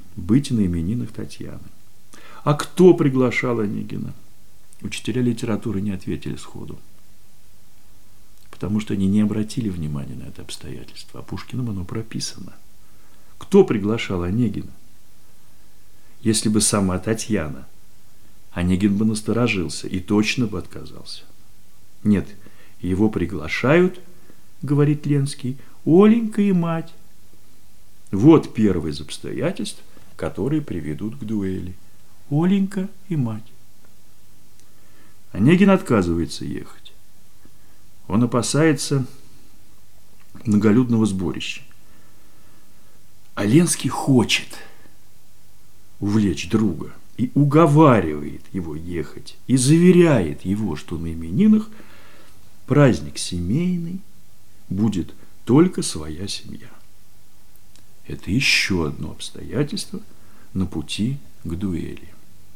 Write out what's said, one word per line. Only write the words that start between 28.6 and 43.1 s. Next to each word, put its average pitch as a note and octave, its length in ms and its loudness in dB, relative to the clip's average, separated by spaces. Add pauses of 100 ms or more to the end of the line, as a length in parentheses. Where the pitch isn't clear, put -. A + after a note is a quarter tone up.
из D2 100 -6
обстоятельств, - 800 -6 (340)
которые C3 460 -2
приведут E2 540 -6
к - 80 -10
дуэли. F#2+ 520 -4 (540)
Оленька F#3+ 580 2 (220)
и E3+ 60 -2
мать. A2 360 -2 (1800)
Онегин F3 400 8
отказывается F2 760 2
ехать. - 480 -8 (1120)
Он A2 160 4
опасается C3+ 840 4 (1400)
многолюдного A2 600 6
сборища. - 560 -4 (1700)